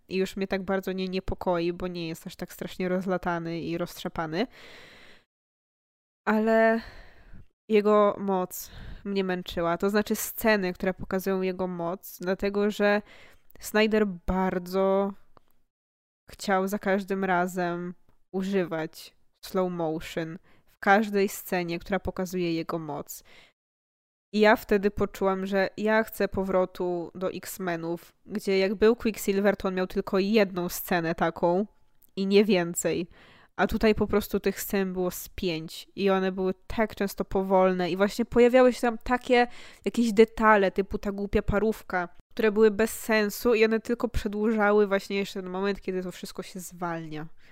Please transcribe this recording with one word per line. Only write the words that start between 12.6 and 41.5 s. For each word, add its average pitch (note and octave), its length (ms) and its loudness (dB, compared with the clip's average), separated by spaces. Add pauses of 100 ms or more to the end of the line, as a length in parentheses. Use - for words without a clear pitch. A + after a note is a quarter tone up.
że G#3 320 2 (580)
Snyder G#3+ 460 2
bardzo F#3+ 1080 0 (1160)
chciał F#3+ 380 0
za G3+ 100 -2
każdym G3 460 -2
razem F3+ 720 -2 (380)
używać F3+ 800 -4 (300)
slow F#3 280 -2
motion E3 640 -6 (260)
w - 140 -20
każdej G3+ 500 4
scenie, F3 500 -4
która F#3 220 -4
pokazuje F3+ 540 -4
jego E3 240 -4
moc. D3+ 460 -10 (1080)
I G#3 80 0
ja G#3+ 160 8
wtedy G#3 340 0
poczułam, F#3+ 560 -2
że G3 300 0
ja G#3+ 280 2
chcę G3+ 240 -2
powrotu F#3 840 -2
do F#3 160 -4
X-Menów, E3+ 840 -6 (140)
gdzie G3 320 -2
jak F#3+ 160 2
był G#3+ 220 6
Quicksilver, G3 600 0
to G3 120 -4
on F#3 60 -2
miał F#3 120 0
tylko G3 320 -2
jedną G3 500 2
scenę E3+ 460 -2
taką F3 520 0 (500)
i G3 100 -2
nie G3+ 180 6
więcej. F3 640 0 (480)
A F#3 100 2
tutaj G#3+ 280 2
po G#3+ 120 0
prostu G3+ 340 -2
tych - 200 -2
scen F#3+ 320 -2
było F3+ 180 -2
z - 180 -10
pięć D#3+ 680 -6
i G3 140 2
one F#3+ 220 2
były F#3 220 -2 (120)
tak - 280 -2
często G3 300 -4
powolne F#3 680 2
i F3+ 60 -2
właśnie G3+ 280 0
pojawiały B3 480 6
się - 80 -10
tam A#3 180 -2
takie B3 480 2 (380)
jakieś A#3 280 0
detale, G#3+ 580 6
typu G3 280 -4
ta G#3 140 -6
głupia G3+ 300 -2
parówka, G3+ 640 -2 (220)